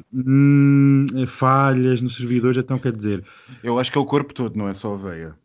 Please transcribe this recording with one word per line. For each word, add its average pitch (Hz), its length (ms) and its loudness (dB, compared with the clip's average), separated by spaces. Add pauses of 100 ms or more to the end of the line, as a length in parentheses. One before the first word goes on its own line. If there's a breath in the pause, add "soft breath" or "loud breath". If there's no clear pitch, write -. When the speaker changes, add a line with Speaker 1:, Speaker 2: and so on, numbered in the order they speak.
Speaker 1:
<laughs> - 80 -20
Speaker 2:
hum, 139 960 4 (200)
falhas 131 760 2
nos 123 120 -6
servidores, 123 480 0
então 127 160 -6
quer 120 160 -4
dizer 104 300 -6 (400 loud breath)
Speaker 3:
Eu 120 140 -2
acho 123 120 -2
que - 60 -6
é 147 40 2
o 135 40 0
corpo 143 300 -4
todo, 113 220 -6
não 104 120 -4
é 95 60 -6
só 101 200 -8
a - 40 -8
veia. 82 360 -12 (100)